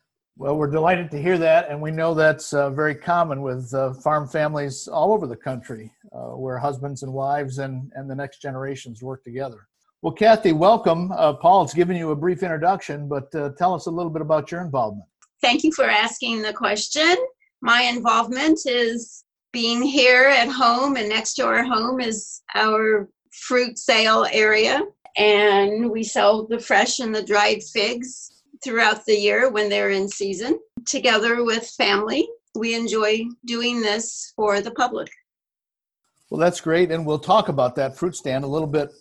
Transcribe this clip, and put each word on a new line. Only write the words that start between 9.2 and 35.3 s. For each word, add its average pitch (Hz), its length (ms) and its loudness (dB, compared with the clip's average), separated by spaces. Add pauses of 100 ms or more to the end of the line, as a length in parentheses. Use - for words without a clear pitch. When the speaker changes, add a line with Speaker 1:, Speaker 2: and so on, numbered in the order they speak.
Speaker 1:
together. 123 420 -12 (360)
Well, 160 120 -4
Kathy, 214 400 4
welcome. 180 580 2
Uh, 151 220 2
Paul's 170 400 4
given 175 240 0
you 165 140 -4
a 151 40 -2
brief 165 260 -2
introduction, 160 680 -2
but, 143 260 -8
uh, 143 220 -4
tell 180 160 0
us 165 140 -6
a 170 40 -6
little 170 180 -4
bit 156 120 -6
about 156 280 -2
your 170 120 -8
involvement. 117 480 -4 (320)
Speaker 2:
Thank 262 240 2
you 311 80 2
for 262 100 2
asking 226 580 -2
the 214 120 -4
question. 294 640 0 (440)
My 240 200 4
involvement 240 840 0
is 240 600 -2 (260)
being 233 300 -2
here 262 480 6
at 254 180 4
home 262 480 2
and 214 140 -2
next 220 240 -4
to 262 140 -2
our 226 180 2
home 247 340 -2
is 226 440 -6 (120)
our 214 540 2 (200)
fruit 247 480 -2
sale 226 540 2
area. 220 520 4 (340)
And 208 720 4
we 226 120 -2
sell 214 440 2
the 233 140 -4
fresh - 380 2
and 220 140 -4
the 214 80 -2
dried 208 400 2
figs 240 800 -6 (220)
throughout 226 420 0
the 214 120 2
year 214 340 2
when 208 160 0
they're 202 220 0
in 196 180 0
season. 202 520 -4 (260)
Together 233 580 0
with 226 280 -2
family, 220 540 0 (300)
we 226 180 -2
enjoy 220 520 -2 (180)
doing 240 380 -4
this 214 520 -4
for 202 280 0
the 220 100 -8
public. 226 380 -4 (1200)